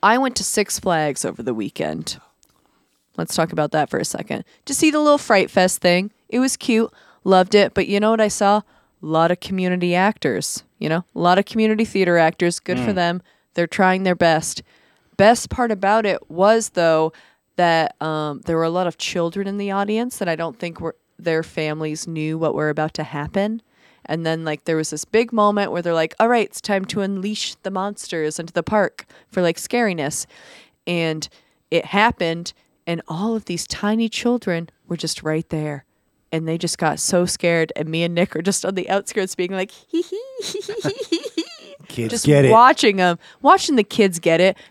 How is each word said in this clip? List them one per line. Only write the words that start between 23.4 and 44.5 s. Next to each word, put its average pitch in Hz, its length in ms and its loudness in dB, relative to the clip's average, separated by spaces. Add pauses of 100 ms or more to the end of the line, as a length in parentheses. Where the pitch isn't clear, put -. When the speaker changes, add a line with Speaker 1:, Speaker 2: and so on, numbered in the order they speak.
Speaker 1:
And 165 220 -4
then, 160 180 -4
like, 151 200 -6
there 160 120 0
was 156 140 -4
this 151 140 -8
big 226 280 0
moment 208 380 2
where 175 100 -4
they're 170 140 -2
like, 160 240 0
"All 226 100 4
right, 240 180 2
it's - 140 -14
time 196 240 -2
to 202 160 -6
unleash 196 640 -6
the 190 80 -8
monsters 185 680 -6
into 170 160 -10
the 175 100 -2
park - 420 -2 (260)
for, 185 100 -2
like, 170 160 0
scariness." 175 720 -2 (580)
And 165 420 -2 (440)
it 165 140 0
happened, 175 680 0 (320)
and 170 220 -4
all 202 280 -4
of 214 100 -6
these 175 220 -6
tiny 220 400 -2
children 190 600 -2 (180)
were 175 100 -6
just - 260 -8
right 156 260 -2
there. 151 340 -6 (480)
And 160 160 -4
they 165 100 -2
just 165 200 -4
got 156 220 0
so 180 260 0
scared, 170 500 0
and 160 140 -6
me 165 140 -2
and 170 100 -2
Nick 170 220 0
are 160 60 -6
just 185 240 -2
on 190 100 -4
the 185 140 -6
outskirts 196 460 -2
being 180 160 -4
like, 190 200 -6
"Hee - 320 -6
hee, 403 180 -10 (220)
hee - 180 -8
hee, 403 120 -10 (100)
hee 381 120 -4 (140)
hee, 349 260 -4
hee." 330 80 -4 (440)
Speaker 3:
Kids 117 240 -6
Speaker 1:
Just 226 140 -4
Speaker 3:
get 143 200 6
it. 131 60 6
Speaker 1:
watching 233 500 8
'em, 175 160 4 (240)
watching 302 360 4
the 208 60 6
kids 190 360 2
get 165 220 2
it, 190 160 4 (140)